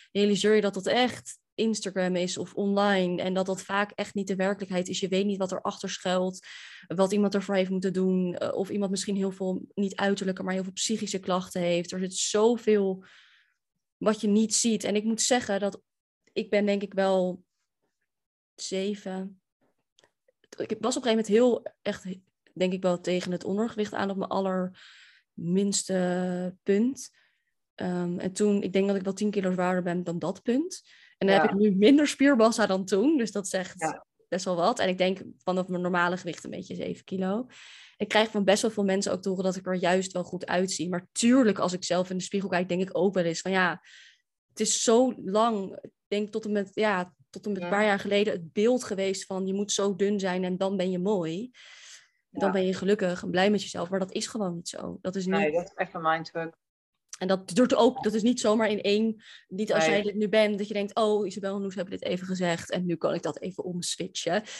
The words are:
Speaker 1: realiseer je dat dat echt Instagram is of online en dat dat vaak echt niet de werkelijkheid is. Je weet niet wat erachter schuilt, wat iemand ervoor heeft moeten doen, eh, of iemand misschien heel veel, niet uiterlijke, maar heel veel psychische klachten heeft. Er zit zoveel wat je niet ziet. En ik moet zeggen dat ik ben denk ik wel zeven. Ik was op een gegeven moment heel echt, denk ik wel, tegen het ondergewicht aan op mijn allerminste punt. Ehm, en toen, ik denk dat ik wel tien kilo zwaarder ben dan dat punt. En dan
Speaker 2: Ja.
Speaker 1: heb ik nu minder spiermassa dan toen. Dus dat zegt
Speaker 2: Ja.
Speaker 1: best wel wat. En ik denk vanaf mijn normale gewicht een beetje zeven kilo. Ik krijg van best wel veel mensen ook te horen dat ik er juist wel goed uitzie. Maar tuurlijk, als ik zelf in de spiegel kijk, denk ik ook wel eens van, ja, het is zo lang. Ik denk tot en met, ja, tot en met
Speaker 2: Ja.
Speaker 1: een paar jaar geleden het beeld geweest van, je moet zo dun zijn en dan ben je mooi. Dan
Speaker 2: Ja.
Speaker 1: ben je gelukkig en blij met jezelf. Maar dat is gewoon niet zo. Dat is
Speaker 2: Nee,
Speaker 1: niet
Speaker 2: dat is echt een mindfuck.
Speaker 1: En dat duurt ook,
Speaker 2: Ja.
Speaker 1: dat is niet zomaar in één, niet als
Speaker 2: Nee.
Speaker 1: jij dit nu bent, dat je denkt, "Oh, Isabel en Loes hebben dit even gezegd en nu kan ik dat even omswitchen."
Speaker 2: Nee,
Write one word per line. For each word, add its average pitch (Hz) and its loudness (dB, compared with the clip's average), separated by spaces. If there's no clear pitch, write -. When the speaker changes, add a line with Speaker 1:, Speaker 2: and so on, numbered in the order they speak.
Speaker 1:
realiseer 208 4
je 214 4
dat 196 0
dat 190 -6
echt - 0
Instagram 190 -2
is 180 -2
of - -8
online 196 2
en 185 -2
dat 185 0
dat 190 -4
vaak 202 -2
echt - -8
niet 196 -4
de 196 -2
werkelijkheid 190 -2
is. 190 -6
Je 190 -2
weet 190 2
niet 202 -2
wat 185 -2
erachter - -6
schuilt, 185 -2
wat 190 2
iemand 202 2
ervoor 196 -2
heeft 185 2
moeten 190 -2
doen, 185 0
eh, - -4
of 190 -4
iemand 202 -2
misschien 196 -4
heel 196 -2
veel, 185 -4
niet 196 -2
uiterlijke, 196 0
maar 185 -2
heel 190 -2
veel 185 -10
psychische 202 -4
klachten 185 -2
heeft. 175 0
Er 185 -6
zit 185 -4
zoveel 208 2
wat 214 0
je 220 0
niet 214 4
ziet. 220 2
En 202 0
ik 208 0
moet 220 -2
zeggen 247 2
dat 196 -4
ik - -4
ben 208 4
denk 202 2
ik 190 -8
wel 190 2
zeven. 190 -6
Ik - -6
was 240 -2
op 262 -6
een 247 0
gegeven - -
moment 220 2
heel 233 4
echt, 202 -8
denk 185 0
ik 185 -4
wel, 180 0
tegen 180 -2
het 175 -4
ondergewicht 208 -4
aan 196 -2
op 196 -6
mijn - -4
allerminste 180 -2
punt. 226 0
Ehm, 180 -4
en 185 -4
toen, 202 2
ik 185 -4
denk 196 2
dat 202 2
ik 190 -4
wel 196 -2
tien 208 -2
kilo 190 0
zwaarder 180 0
ben 175 -2
dan 170 -6
dat 160 -4
punt. 285 -2
En 196 0
dan 196 8
Speaker 2:
Ja. 160 6
Speaker 1:
heb 202 4
ik 190 0
nu 208 4
minder 269 8
spiermassa 233 4
dan 190 0
toen. 226 4
Dus 226 0
dat 202 -4
zegt 185 -6
Speaker 2:
Ja. 156 -6
Speaker 1:
best 185 -4
wel 185 0
wat. 185 2
En 196 2
ik 185 0
denk 185 0
vanaf 185 -2
mijn 180 -4
normale 180 0
gewicht 170 -10
een - -12
beetje - -12
zeven - -6
kilo. 190 -2
Ik 208 -4
krijg 220 2
van 208 0
best 196 4
wel 220 0
veel 208 -2
mensen 196 0
ook 185 -4
te 196 -4
horen 185 -2
dat 185 0
ik 185 -12
er 185 -2
juist 185 2
wel 180 -4
goed 180 -10
uitzie. 180 0
Maar 180 -4
tuurlijk, 233 4
als 180 0
ik 180 -6
zelf 180 0
in 185 -4
de 180 -4
spiegel 196 -4
kijk, 180 0
denk 180 0
ik 190 -4
ook 180 4
wel 180 2
eens 165 -2
van, 185 -4
ja, 180 2
het - -8
is - -2
zo 240 4
lang. 208 0
Ik - -16
denk 208 -2
tot 220 -6
en 208 -4
met, 202 -2
ja, 190 0
tot - -14
en 208 -4
met 190 -4
Speaker 2:
Ja. 175 -6
Speaker 1:
een 175 -2
paar 208 4
jaar 202 2
geleden 202 0
het 165 -8
beeld 247 2
geweest 190 -4
van, 190 -4
je 190 -2
moet 202 -2
zo 202 0
dun 202 0
zijn 185 0
en 185 -2
dan 190 0
ben 185 0
je 180 -2
mooi. 185 -2
Dan - 0
Speaker 2:
Ja. 190 0
Speaker 1:
ben 190 2
je 190 2
gelukkig 185 0
en 185 -6
blij 190 4
met 196 2
jezelf. 175 -8
Maar 190 -2
dat 190 -4
is 220 -4
gewoon 190 -4
niet 175 -12
zo. - -10
Dat 185 -6
is 190 -4
Speaker 2:
Nee, 170 2
Speaker 1:
niet 151 0
Speaker 2:
dat 175 -2
is - -18
echt 180 -6
een 175 -10
mindfuck. 160 -2
Speaker 1:
En 190 -4
dat 190 0
duurt 240 4
ook, 233 6
Speaker 2:
Ja. - -8
Speaker 1:
dat 208 -2
is 220 0
niet 240 2
zomaar 220 2
in 208 -2
één, 220 0
niet 208 -4
als 160 4
Speaker 2:
Nee. 160 4
Speaker 1:
jij 202 2
dit 202 -4
nu 214 0
bent, 214 4
dat 202 -4
je 220 -6
denkt, 202 -4
"Oh, 214 2
Isabel 196 -6
en 202 -4
Loes 190 -6
hebben 185 -8
dit - -6
even 185 -4
gezegd 180 -2
en 180 -2
nu 170 0
kan 156 0
ik 170 -4
dat 156 -6
even - -8
omswitchen." 175 -6
Speaker 2:
Nee, 208 0